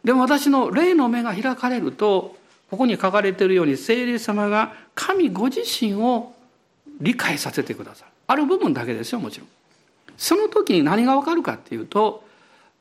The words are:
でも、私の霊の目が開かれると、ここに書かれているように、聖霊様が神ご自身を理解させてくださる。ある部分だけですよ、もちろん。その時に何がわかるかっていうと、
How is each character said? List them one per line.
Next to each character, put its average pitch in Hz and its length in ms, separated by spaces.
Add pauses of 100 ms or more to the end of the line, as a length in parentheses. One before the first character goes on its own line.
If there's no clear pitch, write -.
で 233 100
も、 254 100
私 277 260
の 262 240
霊 339 220
の 277 140
目 233 140
が 233 100
開 240 220
か 247 140
れ 247 120
る 147 120
と、 196 440 (340)
こ 196 80
こ 254 80
に 208 100
書 190 160
か 208 100
れ 196 100
て 190 120
い 185 40
る 190 60
よ 180 80
う 160 40
に、 135 100
聖 233 280
霊 240 140
様 208 300
が 214 260 (220)
神 370 340
ご 185 160
自 - 140
身 220 340
を 233 380 (680)
理 190 140
解 170 240
さ 139 140
せ 139 100
て 117 120
く 98 100
だ - 100
さ - 120
る。 - 40 (160)
あ 254 80
る 294 120
部 370 120
分 208 160
だ 120 100
け 120 100
で 113 100
す - 80
よ、 233 80
も 107 100
ち - 80
ろ - 60
ん。 - 40 (680)
そ - 180
の 415 140
時 415 240
に 170 100
何 196 220
が 269 120
わ 262 60
か 320 140
る 330 80
か 117 100
っ - 40
て - 180
い - 20
う - 80
と、 - 400 (540)